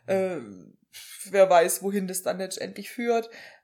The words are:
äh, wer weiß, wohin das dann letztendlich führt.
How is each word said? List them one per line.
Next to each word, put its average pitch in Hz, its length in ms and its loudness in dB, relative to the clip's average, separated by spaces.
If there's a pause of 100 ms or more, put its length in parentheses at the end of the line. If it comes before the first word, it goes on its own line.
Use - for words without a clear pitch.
äh, 185 320 -2 (920)
wer 190 180 8
weiß, 175 340 4
wohin 196 260 -2
das 185 140 -6
dann 180 160 -4
letztendlich 190 520 -8
führt. 233 400 -2 (340)